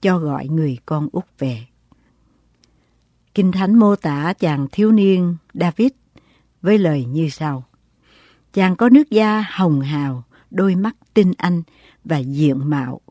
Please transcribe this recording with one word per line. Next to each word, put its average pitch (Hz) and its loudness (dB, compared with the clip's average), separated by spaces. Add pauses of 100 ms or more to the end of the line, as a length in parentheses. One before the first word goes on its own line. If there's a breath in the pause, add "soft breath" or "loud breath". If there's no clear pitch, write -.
cho 185 0
gọi 139 -6
người 151 -2
con 151 -4
út 180 -6 (140)
về. 123 -8 (1700)
Kinh 185 2
Thánh 190 0
mô 208 6
tả 151 -4
chàng 143 -2
thiếu 214 2
niên 185 2 (180)
David 214 -2 (720 soft breath)
với 202 2
lời 151 0
như 151 -4
sau. 139 -8 (880 soft breath)
"Chàng 185 2
có 240 2
nước 285 6
da 214 0
hồng 156 0
hào, 139 -4 (260 soft breath)
đôi 190 0
mắt 208 -4 (180)
tinh 185 4
anh 175 -2 (420 soft breath)
và 156 -2
diện 139 -2
mạo 127 -6 (100)